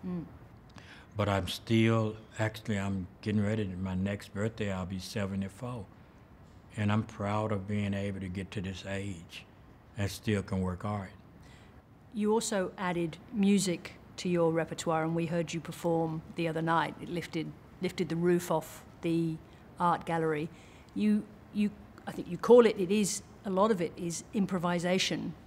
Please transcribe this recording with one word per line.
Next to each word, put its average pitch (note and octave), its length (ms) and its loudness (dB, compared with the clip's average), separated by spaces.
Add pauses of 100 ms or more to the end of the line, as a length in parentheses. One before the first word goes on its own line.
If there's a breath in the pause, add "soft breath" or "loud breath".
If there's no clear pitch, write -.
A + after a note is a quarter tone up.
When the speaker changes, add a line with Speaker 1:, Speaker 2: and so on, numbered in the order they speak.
Speaker 1:
Mm. F3+ 180 -6 (920 loud breath)
Speaker 2:
But G2+ 120 2
I'm F#2+ 200 0
still, A2+ 680 2 (220)
actually, A2 400 -2
I'm G2 280 -2 (140)
getting G#2+ 240 0
ready G#2+ 200 0
to, F#2 120 -6
my F#2 180 -4
next G2 380 -4
birthday, G#2 400 -2
I'll F#2 140 -4
be F#2 120 -6
seventy-four. G2 840 -6 (920 loud breath)
And G#2 140 2
I'm A2 120 4
proud G#2 500 -2
of G2 140 -4
being G#2 280 -2
able G2 260 -4
to F#2+ 80 -6
get F#2 240 -6
to A2 80 -6
this F#2 280 -8
age G2 560 -8 (540)
and G2 120 0
still G#2 320 0
can F#2+ 200 -2
work F2+ 200 -4
hard. G#2 260 -4 (1040 loud breath)
Speaker 1:
You G#3 180 2
also G#3+ 460 0
added E3+ 400 -2 (140)
music G3 640 4 (240)
to F#3 100 -4
your E3+ 240 4
repertoire, D#3+ 520 0
and E3 100 0
we E3+ 120 0
heard E3+ 260 -2
you E3+ 80 -4
perform E3 640 -2 (140)
the E3 120 0
other D#3+ 140 0
night. D#3+ 380 2
It - 80 -10
lifted, D#3+ 420 -4 (320)
lifted F3 260 -2
the E3 80 -2
roof F3 340 4
off - 320 -2 (200)
the E3 340 0 (420 loud breath)
art F3 280 2
gallery. D#3+ 420 0 (460 loud breath)
You, G#3 300 2 (300)
you, G#3 160 2 (360)
I - 60 -10
think - 160 -8
you F3 100 -6
call A#3 280 10
it, - 120 4
it F3+ 120 0
is, G#3 320 2 (220)
a G#3 60 -6
lot F#3+ 200 4
of F#3 100 2
it D#3+ 160 -2
is E3+ 280 -6 (100)
improvisation. F3 1000 0 (120)